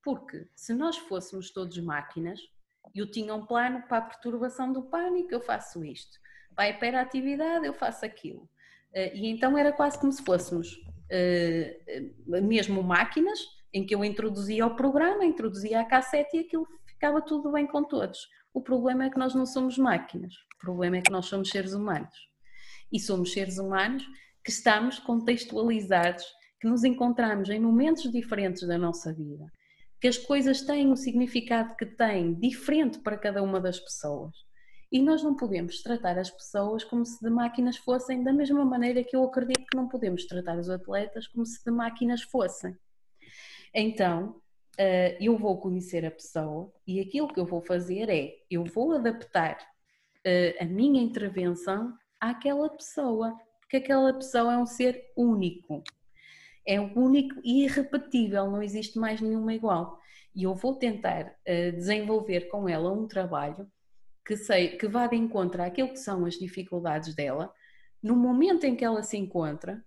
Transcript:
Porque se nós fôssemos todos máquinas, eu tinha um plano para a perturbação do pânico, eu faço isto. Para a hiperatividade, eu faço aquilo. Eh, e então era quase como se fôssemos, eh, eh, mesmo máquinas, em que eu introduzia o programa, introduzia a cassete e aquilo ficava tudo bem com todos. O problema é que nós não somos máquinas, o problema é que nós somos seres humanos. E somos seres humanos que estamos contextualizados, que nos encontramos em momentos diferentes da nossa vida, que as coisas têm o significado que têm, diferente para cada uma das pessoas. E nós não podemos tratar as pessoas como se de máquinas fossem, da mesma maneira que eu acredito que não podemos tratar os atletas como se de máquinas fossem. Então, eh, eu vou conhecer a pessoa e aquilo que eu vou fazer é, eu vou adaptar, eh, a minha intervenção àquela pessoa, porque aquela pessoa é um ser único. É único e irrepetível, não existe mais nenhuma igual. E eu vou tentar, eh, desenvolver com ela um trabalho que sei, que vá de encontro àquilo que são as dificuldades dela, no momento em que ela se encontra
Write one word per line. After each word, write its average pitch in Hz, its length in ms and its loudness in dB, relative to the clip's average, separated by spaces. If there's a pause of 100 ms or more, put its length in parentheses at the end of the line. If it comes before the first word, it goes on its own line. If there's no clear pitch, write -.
Porque - 520 -8
se - 180 -8
nós 320 240 -2
fôssemos 185 540 -10
todos 180 280 -8
máquinas, 165 600 -6 (560)
eu 202 140 -6
tinha 214 240 -6
um 214 120 -6
plano 247 420 0
para 240 100 0
a 226 40 0
perturbação 247 720 -6
do 262 120 -4
pânico, 359 500 -2
eu 240 80 -2
faço 202 420 -6
isto. - 340 -14 (380)
Para 202 100 2
a 208 40 2
hiperatividade, 262 960 -2
eu 277 80 -4
faço 226 320 -6
aquilo. - 440 -14 (440)
Eh, 190 220 -4
e 208 120 -4
então 262 300 2
era 294 140 6
quase 294 280 0
como 277 120 2
se 269 120 -6
fôssemos, 175 520 0 (340)
eh, 170 760 2
eh, 170 540 -4
mesmo 202 400 2
máquinas, 233 580 2 (340)
em 196 120 -2
que 202 100 -2
eu 202 80 0
introduzia 208 640 -2
o 233 100 0
programa, 311 480 2
introduzia 220 560 0
a 226 60 0
cassete 294 500 2
e 320 60 2
aquilo 330 260 -4 (180)
ficava 294 360 0
tudo 302 300 -2
bem 294 140 2
com 294 180 0
todos. 208 440 -4 (260)
O 262 80 -4
problema 254 440 2
é 269 40 0
que 269 80 -2
nós 254 160 0
não 262 120 2
somos 254 320 -2
máquinas, 180 560 2 (220)
o - 40 -20
problema 180 380 0
é 180 40 0
que 185 100 2
nós 185 160 -2
somos 196 220 -2
seres 190 240 -4
humanos. 202 420 -4 (760)
E 220 80 0
somos 180 320 -2
seres 190 260 -4
humanos 196 480 0 (380)
que 233 80 -6
estamos 226 480 2
contextualizados, 220 1300 2 (360)
que 226 60 0
nos 233 160 4
encontramos 240 680 2
em 214 100 -2
momentos 254 520 4
diferentes 202 560 -2
da 175 100 2
nossa 170 340 -2
vida, 151 400 -10 (480)
que 247 80 2
as 240 100 2
coisas 269 440 2
têm 285 300 4
o 254 40 6
significado 240 800 0
que 220 120 -6
têm, 190 480 2
diferente 254 640 2
para 208 180 -4
cada 202 240 0
uma 190 180 0
das 180 200 -2
pessoas. 147 560 -8 (560)
E 262 100 4
nós 311 220 4
não 294 120 2
podemos 180 460 -4
tratar 214 380 -2
as 185 100 -4
pessoas 214 540 -4
como 240 200 0
se 233 160 -8
de 220 120 -4
máquinas 240 460 0
fossem, 254 460 -2
da 262 100 2
mesma 285 300 4
maneira 247 400 2
que 247 120 -4
eu 262 80 6
acredito 254 420 0
que - 120 0
não 254 100 0
podemos 208 400 -2
tratar 175 320 -4
os 175 100 -4
atletas 196 580 -6
como 233 180 -4
se 233 180 -14
de 233 80 -2
máquinas 233 500 0
fossem. 185 540 -4 (960)
Então, 214 640 0 (420)
eh, 180 420 4
eu 220 180 4
vou 202 220 0
conhecer 180 460 -4
a 160 60 -4
pessoa 156 600 -8 (140)
e 190 140 -2
aquilo 277 340 -2
que - 60 -2
eu 175 60 0
vou 175 160 -4
fazer 180 480 -2
é, 151 260 0 (160)
eu 170 140 -2
vou 233 260 0
adaptar, 226 680 0 (680)
eh, 180 360 4
a 175 40 -4
minha 240 360 4
intervenção 196 920 -2 (260)
àquela 277 500 0
pessoa, 226 680 -4 (260)
porque - 160 -2
aquela 269 360 4
pessoa 240 400 2
é 240 40 4
um 240 80 4
ser 247 520 0
único. 190 640 2 (840)
É 202 140 2
único 262 640 4
e 254 200 4
irrepetível, 240 840 0
não 202 120 -2
existe 214 380 -6
mais 214 200 -2
nenhuma 220 340 0
igual. 202 460 0 (360)
E 185 80 -4
eu 190 100 0
vou 247 220 -2
tentar, 208 600 -2 (100)
eh, 175 260 0
desenvolver 208 760 0
com 202 220 -4
ela 170 220 0
um 220 160 -2
trabalho 170 600 -4 (560)
que 214 120 -4
sei, 185 400 2
que 214 100 -2
vá 240 200 2
de 233 80 2
encontro 190 480 0
àquilo 254 260 0
que - 100 -12
são 185 260 -2
as 175 100 -2
dificuldades 175 800 -6
dela, 147 360 -4 (500)
no 220 140 2
momento 262 500 4
em 254 100 4
que 233 100 0
ela 220 160 2
se 214 160 -6
encontra 180 680 -4